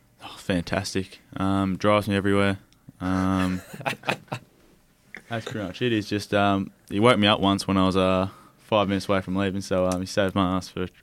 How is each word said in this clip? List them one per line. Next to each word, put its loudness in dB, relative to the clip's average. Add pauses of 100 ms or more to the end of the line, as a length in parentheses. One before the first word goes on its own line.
(240)
Oh, -18
fantastic. -4 (180)
Um, 0
drives 2
me 0
everywhere. 2 (440)
Um, 0
<laughs> -10
that's -6
pretty -6
much -12
it. 0
He's 0
just, -2
um, 2 (180)
he -2
woke 6
me 4
up 4
once 0
when 2
I 4
was, 2
uh, 2 (300)
five 0
minutes -2
away 0
from -6
leaving, -2
so, 0
um, 0
he -6
saved -2
my 2
ass -8
for, -6 (160)